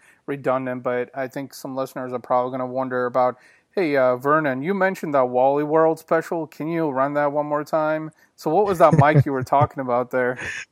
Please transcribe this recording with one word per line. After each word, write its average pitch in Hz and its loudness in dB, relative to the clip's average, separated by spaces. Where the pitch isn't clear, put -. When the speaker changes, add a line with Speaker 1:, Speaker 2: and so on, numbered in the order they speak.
Speaker 1:
redundant, 131 -4
but 123 -2
I 135 -6
think 139 -12
some 135 -12
listeners 131 -8
are 120 -6
probably 127 -2
gonna 127 -6
wonder 127 -2
about, 127 0
"Hey, 156 0
uh, 127 4
Vernon, 139 0
you 185 -2
mentioned 190 -2
that 127 4
Wally 135 2
World 160 2
special. 160 -2
Can - -10
you 165 -2
run 139 -2
that 147 0
one 147 -2
more 147 -4
time?" 156 -2
So 156 -4
what 202 4
was 185 0
that 160 6
mic 151 6
you 143 -2
were 127 -2
talking 143 0
about 123 -2
there? 127 0
Speaker 2:
<laughs> - -10